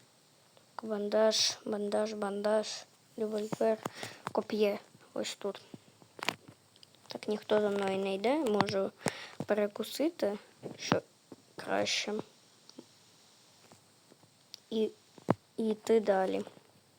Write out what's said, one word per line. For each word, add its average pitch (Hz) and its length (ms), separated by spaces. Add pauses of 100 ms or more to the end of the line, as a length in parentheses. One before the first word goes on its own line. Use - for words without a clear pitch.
(840)
Бандаж, 220 840
бандаж, 214 480
бандаж, 208 720 (320)
револьвер, 220 640 (540)
коп'є. 208 460 (360)
Ось - 200
тут. - 260 (1500)
Так, - 200
ніхто 214 320
за 208 100
мною 196 280
не 196 160
йде. 220 220
Можу 202 540 (560)
перекусити, 208 920 (400)
що - 240 (540)
краще. - 580 (2500)
І, 220 200 (680)
і 226 120
йти 220 320
далі. 196 440 (540)